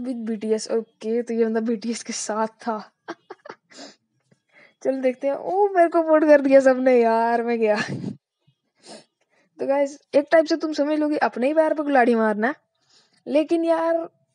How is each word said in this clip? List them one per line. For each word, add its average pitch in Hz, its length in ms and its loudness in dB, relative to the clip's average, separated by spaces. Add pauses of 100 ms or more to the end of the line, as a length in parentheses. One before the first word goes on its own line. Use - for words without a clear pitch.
with 233 240 -8
B 220 140 -6
T - 0 -
S। 220 260 -4
ओके, 226 520 -4
तो 233 120 -6
ये 226 100 0
बंदा 226 160 -2
बीटीएस 226 420 -6
के 233 100 -12
साथ 220 340 -4
था। - 460 -10 (160)
<laughs> 339 60 -10 (1700)
चलो 262 180 -4
देखते 254 260 -2
हैं। 277 80 -2
ओ, 403 340 -2
मेरे 349 200 4
को 330 140 0
वोट 311 220 4
कर 294 160 6
दिया 269 200 6
सबने 254 400 4
यार, 233 420 2
मैं 233 160 -4
गया। 214 180 2
<laughs> 226 140 -6 (1700)
तो 240 60 -6
guys, 277 340 -2 (140)
एक 285 160 2
type 320 160 6
से 330 100 -2
तुम 311 160 -6
समझ 302 260 0
लो 302 100 -2
कि 302 80 -2
अपने 233 300 -2
ही 302 80 0
पैर 311 200 2
पे 302 80 -6
कुल्हाड़ी 247 320 2
मारना 220 320 0
है, 294 80 -4 (720)
लेकिन 311 380 0
यार 330 440 -2 (260)